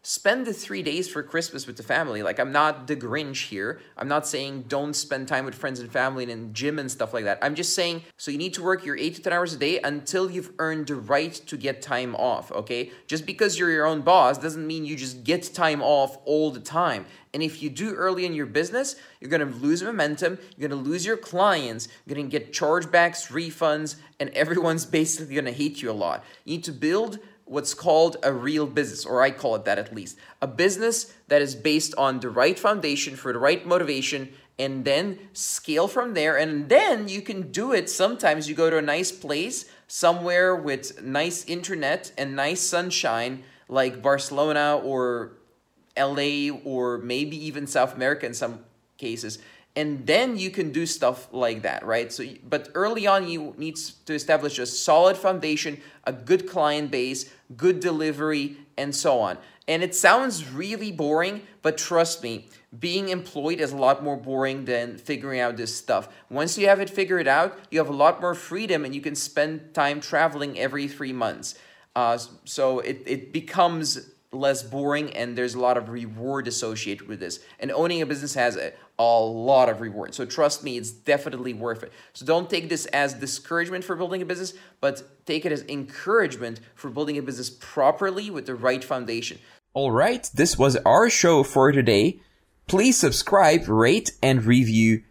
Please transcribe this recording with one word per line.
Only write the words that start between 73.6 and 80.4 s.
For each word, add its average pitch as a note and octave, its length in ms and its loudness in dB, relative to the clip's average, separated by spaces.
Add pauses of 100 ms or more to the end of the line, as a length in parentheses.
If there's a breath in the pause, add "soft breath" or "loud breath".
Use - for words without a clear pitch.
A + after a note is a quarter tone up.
less C3+ 280 0
boring C#3+ 520 -2
and A#2+ 220 -6
there's B2 180 -2
a B2+ 60 -4
lot B2 160 4
of A2+ 140 -4
reward A#2+ 580 -6
associated A2 580 -6
with G#2 140 -12
this. F2 200 -10 (200 loud breath)
And C3 100 -6
owning E3 300 0
a D3+ 60 0
business C#3+ 260 -6
has A#2+ 240 2
a, D2+ 160 -6 (260 loud breath)
a A#2 220 6
lot A#2+ 480 4
of G#2+ 140 -2
reward. G#2 320 -10
So C#3+ 100 -6
trust D3 400 0